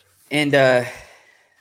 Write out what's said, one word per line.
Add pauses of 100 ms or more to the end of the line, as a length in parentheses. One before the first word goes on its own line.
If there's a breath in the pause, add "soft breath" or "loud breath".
(300 soft breath)
And,
uh, (760 loud breath)